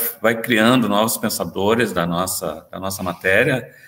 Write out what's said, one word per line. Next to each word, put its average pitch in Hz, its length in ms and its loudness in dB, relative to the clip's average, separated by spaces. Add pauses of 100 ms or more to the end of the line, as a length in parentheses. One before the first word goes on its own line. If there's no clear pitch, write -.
(220)
vai 113 180 2
criando 117 480 4
novos 104 300 2
pensadores 101 760 0
da 87 140 -2
nossa, 87 680 -4
da 90 80 -14
nossa 98 220 -8
matéria, 101 680 0 (200)